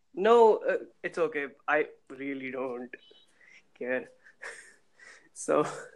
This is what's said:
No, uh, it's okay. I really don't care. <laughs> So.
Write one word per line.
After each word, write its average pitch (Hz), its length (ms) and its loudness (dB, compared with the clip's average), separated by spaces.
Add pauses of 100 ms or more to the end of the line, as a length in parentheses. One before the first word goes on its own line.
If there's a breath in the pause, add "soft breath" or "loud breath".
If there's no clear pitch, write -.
(160)
No, 220 420 6
uh, 170 200 -2 (260)
it's 175 140 -8
okay. 147 300 -2 (200)
I 151 180 2 (240)
really 135 420 -10
don't 127 380 -8 (880)
care. 123 320 -6
<laughs> - 1200 -20
So. 151 320 0 (300 loud breath)